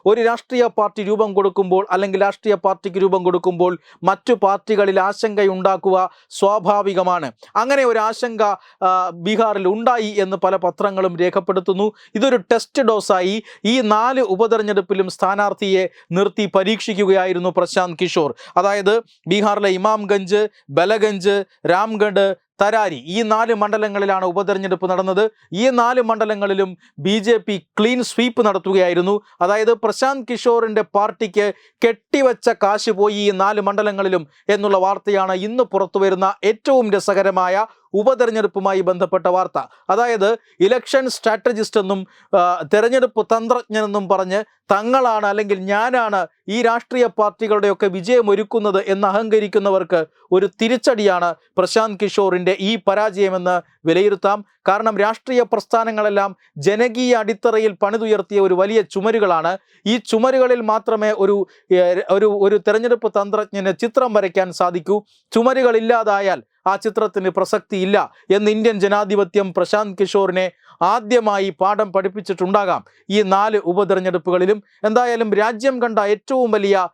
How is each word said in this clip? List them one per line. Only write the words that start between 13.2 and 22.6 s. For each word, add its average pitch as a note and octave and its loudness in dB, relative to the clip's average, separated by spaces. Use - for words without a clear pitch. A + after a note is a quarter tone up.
ഈ A#3+ 2
നാല് A#3 2
ഉപതെരഞ്ഞെടുപ്പിലും G3+ 0
സ്ഥാനാർത്ഥിയെ F#3+ 0
നിർത്തി G3+ 0
പരീക്ഷിക്കുകയായിരുന്നു F#3+ 0
പ്രശാന്ത് F3+ -2
കിഷോർ. D#3+ -2
അതായത്, G3+ 0
ബീഹാറിലെ G3+ 0
ഇമാംഗഞ്ച്, G3+ -2
ബലഗഞ്ച്, G3 0
രാംഗഡ്, G3 0